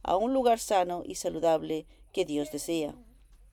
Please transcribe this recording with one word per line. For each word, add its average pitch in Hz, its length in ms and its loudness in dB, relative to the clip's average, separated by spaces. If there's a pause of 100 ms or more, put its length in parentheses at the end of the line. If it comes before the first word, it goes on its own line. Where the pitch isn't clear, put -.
a - 120 0
un 226 180 0
lugar 240 260 4
sano 180 440 0
y 185 120 -10
saludable 160 680 0 (280)
que 190 100 0
Dios 147 280 -2
desea. 147 440 -4 (580)